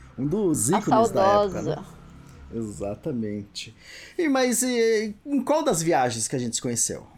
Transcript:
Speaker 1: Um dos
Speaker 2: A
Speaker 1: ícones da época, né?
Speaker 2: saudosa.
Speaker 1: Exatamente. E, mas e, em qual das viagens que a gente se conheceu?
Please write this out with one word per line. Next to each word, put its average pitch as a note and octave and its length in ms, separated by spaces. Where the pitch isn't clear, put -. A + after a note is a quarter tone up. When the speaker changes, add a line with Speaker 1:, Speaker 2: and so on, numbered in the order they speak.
Speaker 1:
Um B2+ 80
dos D3+ 480
Speaker 2:
A A3 60
Speaker 1:
ícones A3 320
da G3 100
época, G3 400
né? D#3 140
Speaker 2:
saudosa. - 100
Speaker 1:
Exatamente. G#2 1200
E, E4+ 100
mas B3+ 360
e, A3+ 500
em C#4+ 180
qual D4+ 200
das G3 200
viagens B2+ 440
que - 80
a C3 40
gente A#2+ 160
se - 60
conheceu? A#2 440